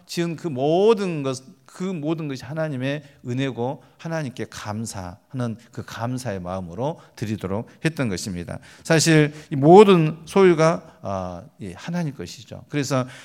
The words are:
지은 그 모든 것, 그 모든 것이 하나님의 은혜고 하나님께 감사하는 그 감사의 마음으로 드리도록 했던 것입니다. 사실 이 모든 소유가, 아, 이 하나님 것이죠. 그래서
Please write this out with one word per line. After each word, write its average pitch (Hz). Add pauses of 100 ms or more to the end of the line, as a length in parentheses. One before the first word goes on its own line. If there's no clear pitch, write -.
지은 170
그 -
모든 170
것, 131 (340)
그 185
모든 160
것이 135
하나님의 143 (240)
은혜고 127 (160)
하나님께 156
감사하는 107 (160)
그 110
감사의 120
마음으로 92 (160)
드리도록 104 (160)
했던 156
것입니다. 90 (220)
사실 156 (160)
이 151
모든 165
소유가, 175
아, 92 (160)
이 95
하나님 170
것이죠. 95
그래서 131 (180)